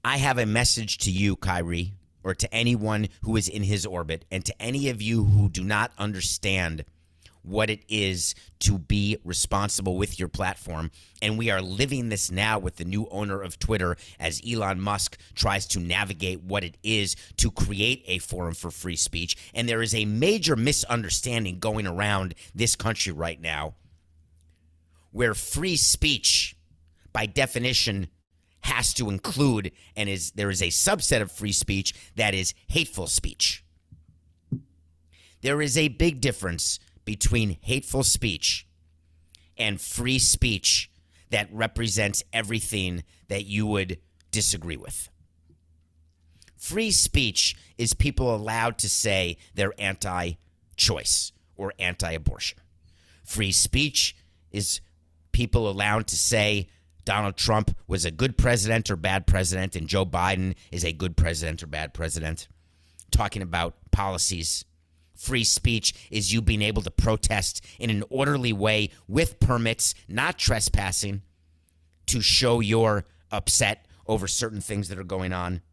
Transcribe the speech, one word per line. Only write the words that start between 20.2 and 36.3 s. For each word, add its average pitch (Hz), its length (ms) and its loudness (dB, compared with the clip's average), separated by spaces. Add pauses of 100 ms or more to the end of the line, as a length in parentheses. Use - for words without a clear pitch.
misunderstanding 113 1080 0
going 110 260 -2
around 95 480 0 (200)
this 113 220 2
country 110 360 -2
right 82 280 -6
now 76 340 -6 (1400)
where 113 240 0
free 170 420 -2
speech, - 800 2 (560)
by 110 120 0
definition, 120 840 0 (560)
has 127 280 0
to 120 160 0
include 104 640 0 (240)
and 104 140 -2
is, 92 220 -4
there 101 180 -2
is 90 100 -2
a 95 60 2
subset 135 560 2
of 98 100 -4
free 104 200 -4
speech - 420 -2 (220)
that 104 180 2
is 92 180 -2 (140)
hateful 147 400 -2
speech. - 580 -2 (1800)
There 143 220 0
is 139 160 0
a 156 100 4
big 143 320 2
difference 98 580 -2 (280)